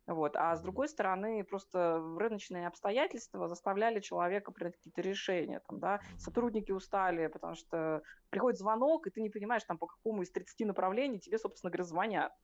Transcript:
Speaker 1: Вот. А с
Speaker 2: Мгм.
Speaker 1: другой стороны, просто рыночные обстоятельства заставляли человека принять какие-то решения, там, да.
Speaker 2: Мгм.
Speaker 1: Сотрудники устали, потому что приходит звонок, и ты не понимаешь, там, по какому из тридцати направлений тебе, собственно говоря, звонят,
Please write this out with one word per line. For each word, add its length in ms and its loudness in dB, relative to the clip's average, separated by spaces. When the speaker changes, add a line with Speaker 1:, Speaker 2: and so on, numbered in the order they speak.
Speaker 1:
Вот. 300 0
А 200 4
с 60 -6
Speaker 2:
Мгм. 0 -
Speaker 1:
другой 260 -2
стороны, 560 0
просто 540 0
рыночные 480 -2
обстоятельства 800 -2
заставляли 540 0
человека 520 0
принять 240 -6
какие-то 260 -8
решения, 680 -2
там, 120 -8
да. 260 0
Speaker 2:
Мгм. 120 -14
Speaker 1:
Сотрудники 540 0
устали, 560 2
потому 260 -6
что 460 -2
приходит 280 2
звонок, 480 4
и 40 -4
ты 120 -8
не 80 0
понимаешь, 340 -2
там, 140 -2
по 80 -4
какому 360 -2
из 80 -4
тридцати 340 -4
направлений 560 2
тебе, 180 -2
собственно 320 -4
говоря, 140 -2
звонят, 480 0